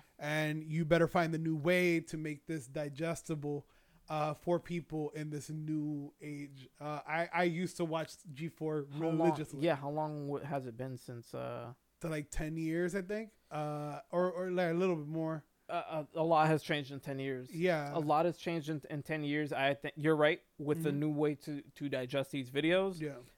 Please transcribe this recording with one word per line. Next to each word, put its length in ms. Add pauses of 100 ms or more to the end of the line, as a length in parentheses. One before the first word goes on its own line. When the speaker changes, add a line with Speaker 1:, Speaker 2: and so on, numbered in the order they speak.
(200)
Speaker 1:
And 440
you 220
better 220
find 260
the 40
new 180
way 460
to 160
make 300
this 200
digestible, 1000 (440)
uh, 240
for 260
people 560
in 140
this 200
new 640 (100)
age. 460 (140)
Uh, 260
I, 260
I 100
used 340
to 80
watch 260 (220)
G 160
four 360 (120)
Speaker 2:
How 80
long, 120
Speaker 1:
religiously. 440
Speaker 2:
yeah, 160
how 120
long 380
w-, 160
has 240
it 100
been 200
since, 360
uh, 340 (340)
Speaker 1:
To, 80
like, 200
ten 280
years, 380
I 60
think, 280 (200)
uh, 500 (120)
or, 180
or, 220
like, 200
a 20
little 240
bit 100
more. 380 (240)
Speaker 2:
Uh, 340 (120)
a, 40
a 40
lot 240
has 140
changed 300
in 80
ten 180
years. 360
Speaker 1:
Yeah. 420
Speaker 2:
A 40
lot 260
has 120
changed 300
in, 220
in 140
ten 200
years. 300
I 200
think 220
you're 220
right 240 (180)
with 240
the 60
Speaker 1:
Mm-hmm. 100
Speaker 2:
new 120
way 240
to, 280 (120)
to 140
digest 420
these 180
videos. 500
Speaker 1:
Yeah. 120 (260)